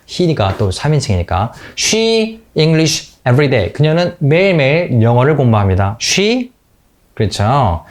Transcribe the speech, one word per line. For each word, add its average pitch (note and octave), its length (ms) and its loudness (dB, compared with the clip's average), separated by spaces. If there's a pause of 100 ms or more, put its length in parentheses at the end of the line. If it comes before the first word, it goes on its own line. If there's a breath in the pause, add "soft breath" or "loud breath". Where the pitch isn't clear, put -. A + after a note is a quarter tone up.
he가 D3 500 -2
또 G2+ 120 0
삼 D3 240 -2
인칭이니까. F#2+ 580 -2 (260 loud breath)
She A3+ 600 -2 (160)
English D#3+ 580 0 (120)
every C3+ 220 2
day. A2 240 0
그녀는 D#3+ 460 0
매일매일 D#3 840 0
영어를 B2 340 2
공부합니다. G2+ 640 0
She, A#3+ 520 -2 (640)
그렇죠. G#2 760 0